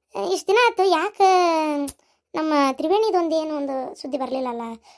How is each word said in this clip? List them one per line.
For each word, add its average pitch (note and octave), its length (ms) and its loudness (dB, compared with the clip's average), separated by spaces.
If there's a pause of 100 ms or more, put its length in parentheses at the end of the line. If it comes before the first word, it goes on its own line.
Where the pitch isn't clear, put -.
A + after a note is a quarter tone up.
(340)
ಇಷ್ಟ್ - 140 -4
ದಿನ G#4 180 4
ಆಯ್ತು, G#4 180 0
ಯಾಕೆ F#4+ 460 2 (1040)
ನಮ್ಮ D#4 180 -2 (180)
ತ್ರಿವೇಣಿದೊಂದು F4 640 0
ಏನು D#4 200 -2
ಒಂದು C#4 460 -6
ಸುದ್ದಿ C#4 160 -8
ಬರ್ಲಿಲ್ಲಲ್ಲ, B3+ 440 -4 (360)